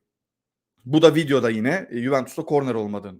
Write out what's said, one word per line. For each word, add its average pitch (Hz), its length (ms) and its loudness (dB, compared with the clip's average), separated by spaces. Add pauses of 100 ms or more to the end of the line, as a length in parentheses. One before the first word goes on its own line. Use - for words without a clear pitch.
(840)
bu 147 160 2
da 156 140 8
videoda 135 340 2
yine, 123 420 -2
e, 120 100 -8
Juventus'ta 131 420 -2
korner 139 300 -2
olmadı. 104 460 -8